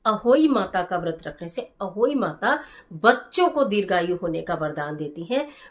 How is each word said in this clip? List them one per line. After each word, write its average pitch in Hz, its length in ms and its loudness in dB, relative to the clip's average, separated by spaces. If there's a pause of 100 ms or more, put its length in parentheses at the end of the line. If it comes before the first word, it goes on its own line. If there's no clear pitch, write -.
अहोई 240 400 4
माता 190 360 0
का 180 140 -2
व्रत 170 300 -4
रखने 170 220 -12
से - 120 -8 (200)
अहोई 208 340 0
माता 214 440 0 (340)
बच्चों 240 560 2
को 285 140 2
दीर्घायु 185 520 2
होने 165 260 -4
का 170 140 -4
वरदान 151 400 -6
देती 151 280 -8
हैं। 269 240 -2 (240)